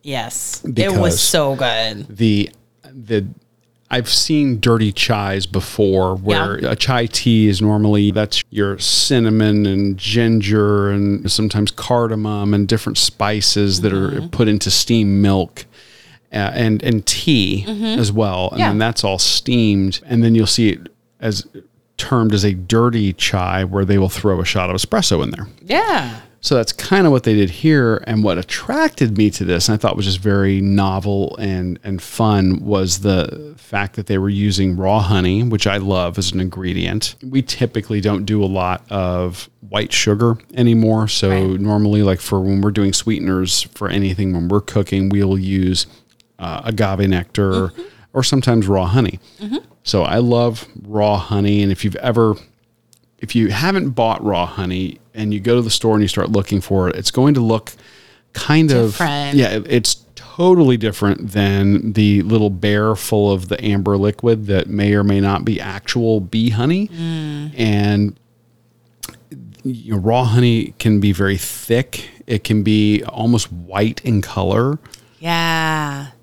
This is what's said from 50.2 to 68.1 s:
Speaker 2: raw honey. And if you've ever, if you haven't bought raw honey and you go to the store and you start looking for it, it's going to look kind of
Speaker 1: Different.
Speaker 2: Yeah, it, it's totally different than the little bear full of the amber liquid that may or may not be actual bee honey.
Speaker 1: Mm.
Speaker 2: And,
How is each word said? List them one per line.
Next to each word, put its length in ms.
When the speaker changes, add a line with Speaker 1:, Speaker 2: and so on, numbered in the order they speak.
Speaker 2:
raw 300
honey. 480
And 80
if 120
you've 120
ever, 400
if 160
you 140
haven't 420
bought 340
raw 220
honey 520
and 200
you 60
go 160
to 60
the 80
store 240
and 80
you 40
start 240
looking 300
for 280
it, 60
it's 160
going 240
to 60
look 320
kind 360
of 220
Speaker 1:
Different. 440
Speaker 2:
Yeah, 120
it, 200
it's 280
totally 600
different 560
than 600
the 280
little 280
bear 440
full 380
of 160
the 160
amber 320
liquid 500
that 220
may 260
or 80
may 180
not 240
be 160
actual 600
bee 300
honey. 380
Speaker 1:
Mm. 680
Speaker 2:
And, 640